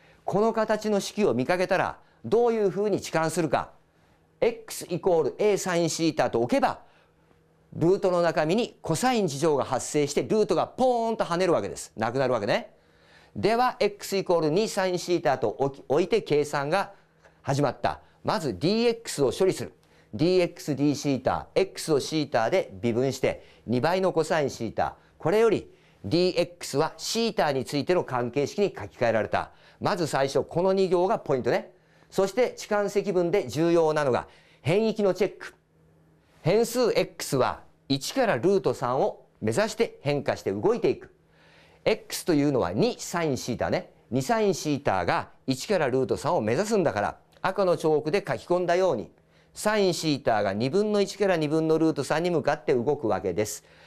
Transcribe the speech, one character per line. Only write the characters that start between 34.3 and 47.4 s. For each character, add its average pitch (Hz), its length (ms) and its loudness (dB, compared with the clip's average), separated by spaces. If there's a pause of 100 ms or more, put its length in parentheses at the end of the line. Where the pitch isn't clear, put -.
変 202 280 2
域 214 140 -2
の 190 120 2
チ 208 100 0
ェ 180 40 2
ッ - 120 -18
ク。 - 140 -16 (880)
変 214 240 2
数 233 320 0
X - 380 -4
は 110 240 0 (280)
一 - 260 -4
か 262 120 2
ら 170 100 2
ル 170 200 2
ー 185 40 0
ト 127 140 0
三 127 260 -2
を - 260 -4 (140)
目 107 120 0
指 208 180 0
し - 60 -12
て - 260 -2
変 143 220 -2
化 113 120 0
し - 60 -12
て - 80 -2
動 107 240 2
い 226 60 -4
て 147 100 2
い - 80 -2
く。 - 160 -20 (680)
X - 400 -2
と 175 100 2
い 143 80 4
う 147 80 2
の 131 80 2
は 90 140 0
二 190 260 0
サ - 240 -6
イ 160 80 0
ン 127 60 -2
シ - 160 -6
ー 113 40 -6
タ 85 140 -2
ね。 - 220 -4 (180)
二 131 120 0
サ 226 180 0
イ 214 80 2
ン 185 60 2
シ 151 200 -2
ー 131 80 -4
タ 92 240 0
が 143 220 -2 (180)
一 131 220 -4
か 196 100 2
ら 147 100 0
ル 131 140 0
ー 120 40 -2
ト 107 100 -2
三 156 200 -2
を 147 40 0
目 110 140 0
指 190 120 -2
す 220 100 0
ん 190 60 2
だ 135 100 0
か 104 80 -2
ら、 95 180 -2 (240)